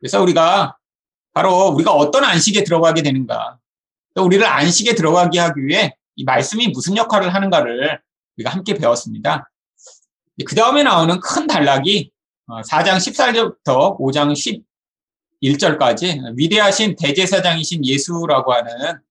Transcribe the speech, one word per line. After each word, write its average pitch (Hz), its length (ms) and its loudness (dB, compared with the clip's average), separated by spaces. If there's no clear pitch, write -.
그래서 196 200 -2
우리가 165 560 2
바로 185 360 2
우리가 165 240 2
어떤 151 320 2
안식에 202 400 2
들어가게 165 380 2
되는가, 120 560 -4
또 190 100 0
우리를 190 200 4
안식에 180 500 0
들어가게 170 440 2
하기 156 280 -2
위해 175 280 -2
이 - 80 -12
말씀이 135 440 -2
무슨 160 280 -4
역할을 214 380 0
하는가를 151 680 -2
우리가 117 140 -6
함께 185 240 -4
배웠습니다. 120 760 -4
그 - 120 -10
다음에 262 260 4
나오는 180 380 2
큰 - 260 -4
단락이, 147 640 0
어, 113 160 -14
사 156 180 0
장 190 160 2
십사 240 340 -2
절부터 190 680 0
오 135 100 -2
장 147 240 0
십일 - 300 -8
절까지 151 640 0
위대하신 196 600 0
대제사장이신 170 880 -2
예수라고 143 680 -2
하는 120 460 -4